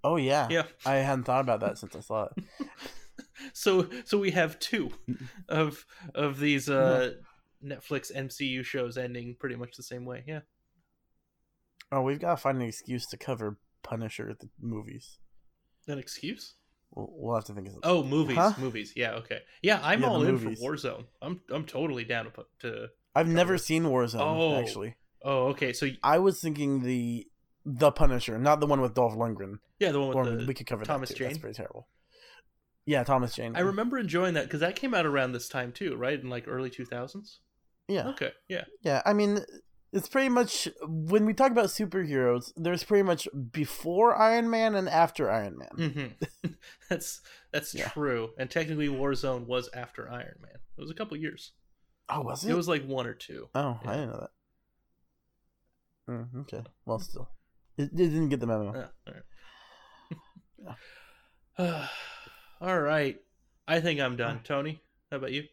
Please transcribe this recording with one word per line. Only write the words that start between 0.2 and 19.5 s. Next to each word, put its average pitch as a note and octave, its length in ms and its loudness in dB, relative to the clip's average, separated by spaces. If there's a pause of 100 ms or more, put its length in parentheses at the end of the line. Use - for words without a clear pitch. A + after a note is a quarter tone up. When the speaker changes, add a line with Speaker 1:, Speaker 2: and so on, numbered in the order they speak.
Speaker 2:
Yeah. E3 120 2 (220)
Speaker 1:
I C#3 100 4
hadn't C3+ 280 2
thought B2+ 160 4
about A#2 220 2
that G#2 160 -2
since - 180 -12
I E2 60 -10
saw G#2+ 240 -2
it. - 200 -8 (140)
Speaker 2:
<laughs> - 180 -10 (760)
So, F#3 380 2 (160)
so G#3 120 2
we G3 140 2
have D#3+ 280 0
two D#3 320 -2 (180)
Speaker 1:
Mm. B2+ 180 -6 (220)
Speaker 2:
of, D#3 360 0 (300)
of C#3 240 0
these, C#3+ 300 2
uh, C3 440 4 (480)
Speaker 1:
Yeah. C#3 160 -10
Speaker 2:
Netflix - 360 -6
M C3+ 160 -6
C - 180 -6
U B2+ 160 -2
shows B2 340 -4
ending B2 380 -8
pretty B2 200 -6
much A#2+ 200 -12
the B2+ 80 -16
same B2 220 -10
way. B2 200 -10
Yeah. D3+ 160 -8 (1500)
Speaker 1:
Oh, C#3 100 2
we've C#3 180 0
gotta E3+ 180 2
find C3+ 240 0
an A#2+ 60 -2
excuse A#2 400 -6
to - 100 -12
cover A2 400 -6 (260)
Punisher, A2+ 560 -8
the A2+ 100 -20 (120)
movies. - 560 -10 (680)
Speaker 2:
An C#3+ 120 -6
excuse? - 560 -10 (360)
Speaker 1:
We'll, - 200 -10
we'll A#2 240 -4
have G#2+ 100 -2
to G#2 80 -12
think G2 140 -10
of G2 60 -14
something. - 180 -2
Speaker 2:
Oh, E3 120 4
movies, C#3 340 2
Speaker 1:
Huh? G3+ 220 6
Speaker 2:
movies. A2+ 360 -6
Yeah, A#2 200 -2
okay. A2 260 -8 (200)